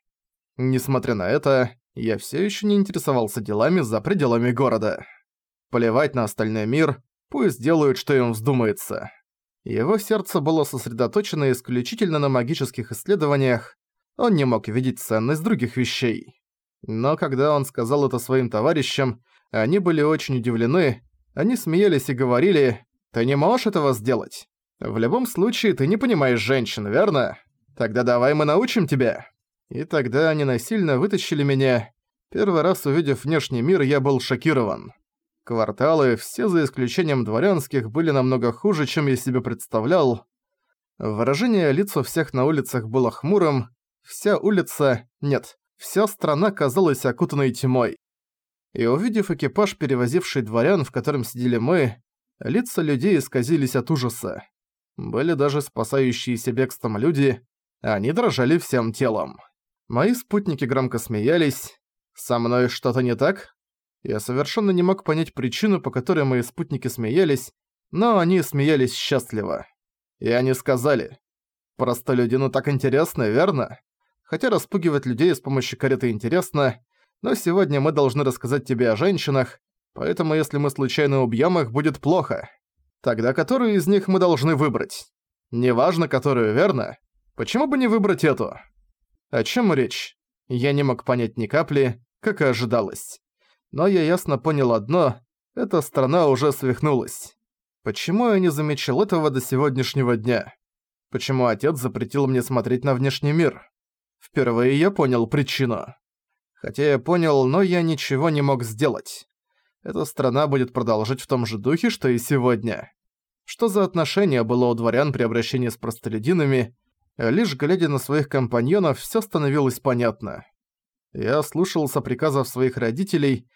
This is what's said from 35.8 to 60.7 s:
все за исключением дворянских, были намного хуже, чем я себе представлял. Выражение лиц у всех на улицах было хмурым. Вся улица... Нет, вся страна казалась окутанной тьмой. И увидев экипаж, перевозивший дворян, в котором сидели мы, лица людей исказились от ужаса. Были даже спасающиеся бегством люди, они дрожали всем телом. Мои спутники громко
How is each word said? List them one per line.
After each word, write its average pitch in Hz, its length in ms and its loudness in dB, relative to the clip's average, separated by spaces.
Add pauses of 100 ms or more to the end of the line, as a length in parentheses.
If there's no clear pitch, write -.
все - 320 -4
за 170 160 2
исключением 131 640 -2
дворянских, 135 640 0
были 156 200 0
намного 127 400 2
хуже, 151 340 0
чем 147 220 -2
я 135 80 2
себе 123 260 -2
представлял. 123 840 0 (720)
Выражение 143 720 0
лиц 196 260 0
у 135 60 0
всех - 300 -4
на 127 120 2
улицах 131 420 -2
было 120 240 2
хмурым. 151 580 0 (320)
Вся - 360 -2
улица... 156 720 0 (100)
Нет, - 380 -4 (200)
вся - 300 0
страна 175 440 0
казалась 147 540 0
окутанной 135 460 0
тьмой. 127 460 0 (760)
И 117 120 -2
увидев 196 460 0
экипаж, 196 460 -2
перевозивший 131 640 -2
дворян, 123 400 2
в - 80 -8
котором 131 320 -4
сидели 120 340 -2
мы, 131 460 0 (360)
лица 196 420 -2
людей 151 360 2
исказились 135 580 0
от 123 140 -2
ужаса. 123 540 -4 (520)
Были 123 380 -2
даже 143 280 0
спасающиеся 127 920 -2
бегством 123 460 -4
люди, 139 440 2 (400)
они 107 300 -2
дрожали 160 460 2
всем 117 360 -2
телом. 107 440 -4 (500)
Мои 165 280 0
спутники 190 500 -4
громко 127 320 -2